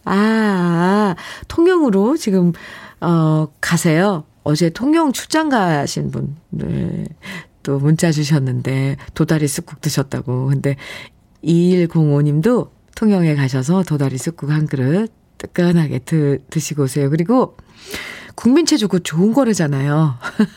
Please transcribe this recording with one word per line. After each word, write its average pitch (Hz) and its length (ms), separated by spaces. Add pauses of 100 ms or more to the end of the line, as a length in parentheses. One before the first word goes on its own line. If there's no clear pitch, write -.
아, 196 1120 (320)
통영으로 302 680
지금, 185 360 (480)
어, 156 460 (120)
가세요. 170 640 (200)
어제 156 260
통영 302 420
출장 311 380
가신 156 640
분, 135 260 (120)
네, - 560 (560)
또 139 160
문자 156 340
주셨는데 135 840 (160)
도다리 156 340
쑥국 - 340
드셨다고. 131 680
근데 139 300 (640)
이일공오님도 165 1300 (240)
통영에 180 400
가셔서 139 480
도다리 139 340
쑥국 143 320
한 151 180
그릇 151 440 (260)
뜨끈하게 170 600
드-, 143 400 (100)
드시고 147 340
오세요. 139 260
그리고 175 480 (760)
국민체조 269 520
그거 175 160
좋은 190 300
거래잖아요. 151 840 (400)